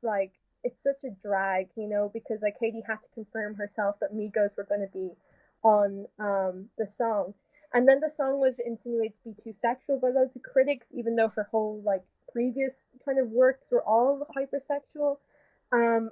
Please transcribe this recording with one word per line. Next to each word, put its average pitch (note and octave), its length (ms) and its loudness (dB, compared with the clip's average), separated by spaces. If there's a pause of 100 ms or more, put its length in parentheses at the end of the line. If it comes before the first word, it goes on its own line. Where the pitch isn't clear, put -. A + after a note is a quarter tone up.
like, G3 380 -2 (280)
it's - 160 -12
such C#4 220 0
a B3 60 -8 (140)
drag, F#3+ 500 0
you G#3+ 120 -6
know, G#3 260 0
because, A3 300 -6
like, G#3 160 0
Katie A3+ 280 -2
had A3 160 -6
to - 100 -20
confirm G#3+ 420 -8
herself G3+ 460 -4
that G3+ 120 -4
Migos G#3 440 -2
were G3+ 140 -8
gonna G3+ 220 -2
be F#3 180 -6 (520)
on, G3+ 440 4 (120)
um, G3 580 -2
the G#3+ 100 -2
song. G#3 460 -2 (400)
And B3 140 4
then C4+ 140 8
the D4+ 80 0
song C#4 320 -2
was C4 180 2
insinuated A#3 540 -4 (100)
to A#3 60 -14
be G#3 140 -14
too A3+ 100 -12
sexual B3 440 -2
by B3+ 120 0
loads C4 260 2
of - 80 -18
critics, C4 500 0
even A#3 220 -4
though A3+ 140 4
her G#3+ 220 -4
whole, G#3+ 300 -2
like, G3 220 0 (280)
previous B3+ 580 -4 (160)
kind C4+ 140 0
of A#3+ 120 0
works B3+ 400 4
were A#3+ 120 4
all C4 420 2 (120)
hypersexual. C#4+ 840 -4 (520)
Um, A#3 400 2